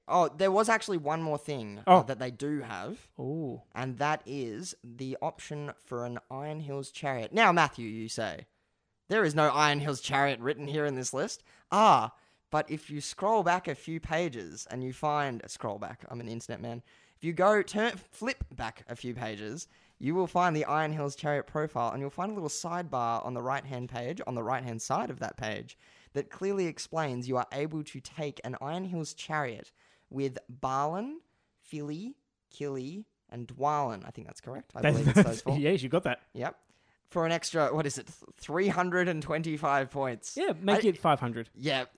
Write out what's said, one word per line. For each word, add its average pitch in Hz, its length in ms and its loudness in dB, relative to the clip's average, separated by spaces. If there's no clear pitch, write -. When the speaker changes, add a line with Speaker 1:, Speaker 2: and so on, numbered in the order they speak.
Speaker 1:
Oh, 165 220 4
there 185 220 2
was 214 180 6
actually 214 280 2
one 156 240 -2
more 151 160 -2
thing, 110 420 -6
uh, - 40 -14
Speaker 2:
Oh. 131 40 6
Speaker 1:
that 113 160 -4
they 127 120 -4
do 143 300 -2
have, 110 360 -8
Speaker 2:
Ooh. 131 420 -4
Speaker 1:
and 123 220 -4
that 147 280 2
is 131 580 -8
the 120 380 -8
option 147 500 -6
for 120 200 -6
an 120 140 -6
Iron 151 300 -8
Hills 139 300 -8
chariot. 131 420 -4
Now, 208 180 8
Matthew, 143 360 4
you 110 200 -6
say, 104 380 -6
"There 220 160 4
is 151 100 2
no 151 140 6
Iron 147 300 4
Hills 147 200 -2
chariot 139 400 2
written 143 280 -4
here 151 180 0
in 139 100 0
this 127 180 -6
list." 156 300 -4
Ah, 170 440 6
but 151 220 0
if 151 180 -6
you 147 120 -8
scroll 208 420 2
back 175 240 2
a 143 80 -2
few 160 240 -8
pages 120 720 -4
and 127 120 -6
you 127 100 -6
find, 147 540 0
scroll 104 320 -6
back, 104 300 -10
I'm 123 120 -10
an 117 80 -10
internet 113 320 -8
man. 117 200 -8
If - 80 -10
you 170 80 -2
go, 196 280 6
turn, 214 360 0
flip - 480 -6
back 113 320 -8
a 120 80 -8
few 123 180 -8
pages, 110 540 -8
you 151 160 0
will 185 120 2
find 175 280 2
the 151 100 0
Iron 151 280 0
Hills 143 240 -4
chariot 147 300 -2
profile, 151 440 -2
and 131 80 -6
you'll 139 100 -4
find 190 220 -6
a 208 40 -6
little 165 140 -4
sidebar 139 760 -2
on 127 80 -6
the 120 80 -4
right-hand 131 480 -4
page, 123 360 -6
on 127 100 -4
the 113 80 -2
right-hand 120 380 -2
side 160 280 -2
of 127 100 -8
that - 180 -6
page, 110 400 -6
that 143 160 -4
clearly 196 380 -2
explains 139 600 -4
you 127 100 2
are 123 160 0
able 151 300 -4
to 139 160 -14
take 147 440 -8
an 123 180 -6
Iron 165 220 -4
Hills 170 320 -6
chariot 131 560 -4
with 131 260 -2
Balin, 151 760 -2
Fili, 156 560 -8
Kili, 143 520 -6
and 117 160 -10
Dwalin. 131 580 0
I - 60 -14
think - 160 -14
that's - 140 -18
correct. - 340 -14
I - 60 -8
Speaker 2:
That's 147 180 6
Speaker 1:
believe 143 180 6
it's 196 100 10
those 113 140 -2
Speaker 2:
<laughs> - 20 -12
Speaker 1:
four. 135 140 2
Speaker 2:
Yes, 147 240 2
you 131 80 -4
got 165 140 2
that. 123 160 -2
Speaker 1:
Yep. 123 220 -6
For 165 160 2
an 165 60 2
extra, 156 420 2
what 156 140 0
is 135 100 -4
it, 127 100 -10
th-, - 100 -20
three 180 300 0
hundred 180 400 2
and 156 160 -2
twenty-five 151 680 0
points? 131 480 -4
Speaker 2:
Yeah, 370 240 0
make 208 240 4
Speaker 1:
I 208 40 6
Speaker 2:
it 165 100 4
five 151 200 4
hundred. 117 360 -4
Speaker 1:
Yeah, 131 300 0